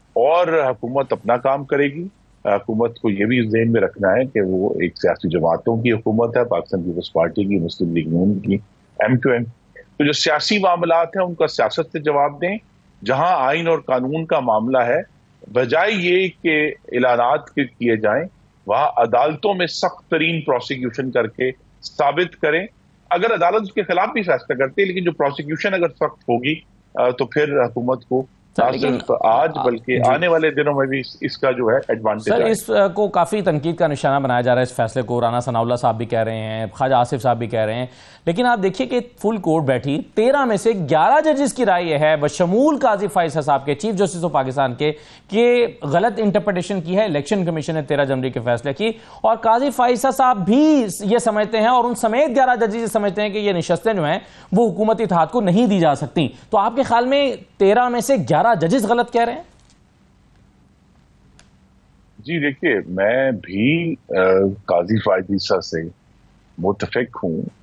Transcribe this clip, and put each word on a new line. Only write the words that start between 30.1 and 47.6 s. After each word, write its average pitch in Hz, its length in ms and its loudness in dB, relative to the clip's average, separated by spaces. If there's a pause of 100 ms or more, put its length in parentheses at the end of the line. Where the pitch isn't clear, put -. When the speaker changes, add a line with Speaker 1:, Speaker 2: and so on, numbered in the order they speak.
Speaker 1:
वाले 160 240 2
दिनों 147 220 0
में 135 140 0
भी 135 120 -4
इस, - 240 -12
इसका 135 280 -2
जो 123 180 -2
है, 131 120 2 (100)
advantage 110 340 -2
Speaker 2:
सर, 208 80 0
Speaker 1:
आएगा। 233 140 2
Speaker 2:
इस, 220 240 -2
अ, 202 160 4
को 196 200 -2
काफ़ी 190 340 0
तनकीद 160 360 -2
का 170 100 2
निशाना 143 320 0
बनाया 123 220 0
जा 123 120 2
रहा 123 60 4
है, 127 40 2
इस 123 100 -4
फैसले 120 300 -2
को। 120 160 -2
राना 120 200 0
सनाउल्लाह 120 380 0
साहब 120 180 0
भी 113 100 -6
कह 113 160 -2
रहे 113 160 -4
हैं, 110 400 -6
ख्वाजा 131 200 2
आसिफ 123 240 0
साहब 120 160 0
भी 117 100 -6
कह 110 160 -2
रहे 107 120 -2
हैं, 123 140 -6 (380)
लेकिन 180 180 0
आप 240 140 2
देखिए 196 280 -2
कि 247 120 -2
फुल 226 380 -4
कोर्ट 160 280 0
बैठी, 135 400 -2 (100)
तेरह 269 300 2
में 214 120 0
से 226 160 2
ग्यारह 175 460 2
जजेस 277 320 2
की 254 120 -4
राय 180 220 2
यह 156 120 0
है, 156 200 4
बशमूल 185 600 2
काजी 208 300 0
फाइज 165 300 -2
साहब 139 240 0
के, 143 140 -2
चीफ 208 200 -4
जस्टिस 175 280 -2
of 160 100 -4
पाकिस्तान 131 400 -2
के, 151 180 -2 (440)
कि 240 320 4 (180)
गलत 190 340 0
interpretation 202 600 -2
की 165 120 -6
है 214 120 2
Election 170 400 -2
Commission 160 280 -4